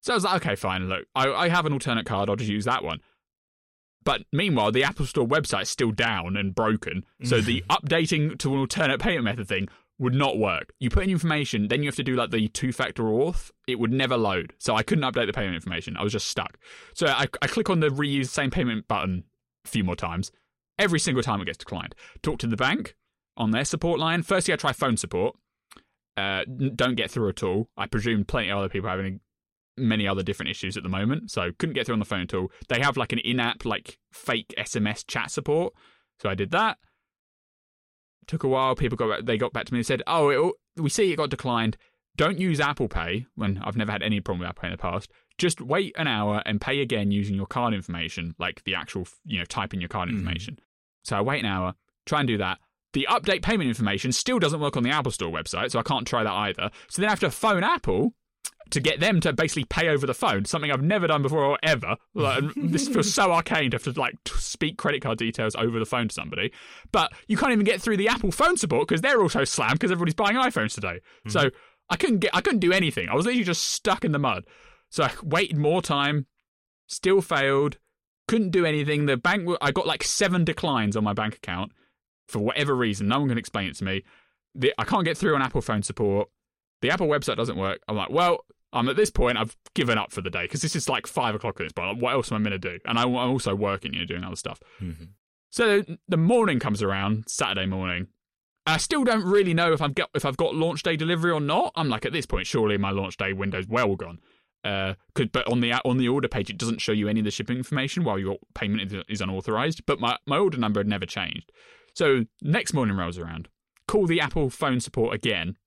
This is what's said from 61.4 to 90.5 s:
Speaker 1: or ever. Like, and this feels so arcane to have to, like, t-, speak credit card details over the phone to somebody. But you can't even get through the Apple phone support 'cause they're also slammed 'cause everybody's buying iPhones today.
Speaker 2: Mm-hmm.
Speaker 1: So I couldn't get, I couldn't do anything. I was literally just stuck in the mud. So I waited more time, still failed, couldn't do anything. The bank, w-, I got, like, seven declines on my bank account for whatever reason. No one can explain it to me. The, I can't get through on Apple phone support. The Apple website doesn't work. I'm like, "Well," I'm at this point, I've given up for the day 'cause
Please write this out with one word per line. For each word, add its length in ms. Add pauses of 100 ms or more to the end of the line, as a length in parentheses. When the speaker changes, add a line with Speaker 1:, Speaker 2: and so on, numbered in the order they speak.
Speaker 1:
or 180
ever. 360 (180)
Like, 260 (140)
and 180
this 140
feels 260
so 180
arcane 400
to 40
have 80
to, 160
like, 240
t-, 140
speak 400
credit 240
card 180
details 360
over 220
the 80
phone 220
to 60
somebody. 380 (400)
But 200 (160)
you 100
can't 140
even 120
get 180
through 160
the 100
Apple 240
phone 260
support 300
'cause 140
they're 200
also 220
slammed 360
'cause 120
everybody's 240
buying 200
iPhones 380
today. 220 (320)
Speaker 2:
Mm-hmm. 20
Speaker 1:
So 220 (380)
I 60
couldn't 240
get, 160
I 60
couldn't 180
do 140
anything. 340
I 60
was 120
literally 180
just 260
stuck 340
in 100
the 60
mud. 260 (440)
So 140
I 80 (120)
waited 340
more 260
time, 420 (600)
still 340
failed, 560 (500)
couldn't 220
do 160
anything. 400
The 120
bank, 260
w-, 180
I 100
got, 140
like, 180
seven 400
declines 540
on 60
my 100
bank 220
account 360 (560)
for 120
whatever 360
reason. 320
No 120
one 100
can 80
explain 320
it 60
to 80
me. 200 (520)
The, 240
I 60
can't 200
get 120
through 180
on 80
Apple 180
phone 220
support. 460 (520)
The 80
Apple 180
website 280
doesn't 220
work. 300
I'm 80
like, 140
"Well," 360 (280)
I'm 160
at 80
this 120
point, 280
I've 180 (180)
given 240
up 140
for 100
the 80
day 180
'cause 140